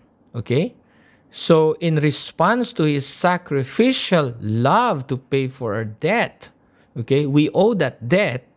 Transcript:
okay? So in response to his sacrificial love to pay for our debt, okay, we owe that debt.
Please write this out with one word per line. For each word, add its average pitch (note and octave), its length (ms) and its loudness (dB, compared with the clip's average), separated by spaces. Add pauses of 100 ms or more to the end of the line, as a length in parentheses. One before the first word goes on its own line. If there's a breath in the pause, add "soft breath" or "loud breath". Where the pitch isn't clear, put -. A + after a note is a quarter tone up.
(360)
okay? C3+ 400 -2 (540 soft breath)
So D#3 500 2
in E3 160 0
response E3 800 0
to E3 100 -2
his C#3+ 240 0
sacrificial F3 1300 0
love C3+ 680 0
to B2+ 100 -4
pay C3+ 300 -4
for A#2 280 -6
our A2 100 -4
debt, E3+ 680 -4 (480 soft breath)
okay, C3+ 260 0
we D3 280 2
owe G3+ 220 2
that B2 340 -4
debt. E3+ 480 0